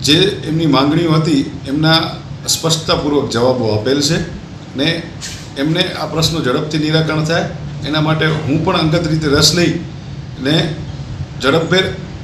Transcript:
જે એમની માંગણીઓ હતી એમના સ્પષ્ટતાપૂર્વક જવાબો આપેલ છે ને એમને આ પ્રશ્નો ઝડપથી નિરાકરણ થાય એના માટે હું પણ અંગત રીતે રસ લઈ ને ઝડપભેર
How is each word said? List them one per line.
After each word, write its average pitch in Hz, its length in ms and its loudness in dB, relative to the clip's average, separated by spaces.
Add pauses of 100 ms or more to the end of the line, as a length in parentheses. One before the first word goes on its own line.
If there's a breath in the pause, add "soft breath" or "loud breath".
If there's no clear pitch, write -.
જે 170 440 2
એમની 160 200 0
માંગણીઓ 151 460 4
હતી 156 560 2
એમના 156 440 2 (360)
સ્પષ્ટતાપૂર્વક 147 840 0
જવાબો 120 380 2
આપેલ 117 340 2
છે - 420 -2 (320)
ને 160 260 0 (560 loud breath)
એમને 170 360 0
આ 156 120 -6
પ્રશ્નો 156 360 0
ઝડપથી 147 360 0
નિરાકરણ 156 460 2
થાય 165 220 0 (420)
એના 156 140 0
માટે 156 240 2
હું 156 400 0
પણ 180 120 2
અંગત 160 300 2
રીતે 156 200 0
રસ 156 280 4
લઈ 170 240 2 (640)
ને 156 340 0 (680)
ઝડપભેર 165 500 2 (300)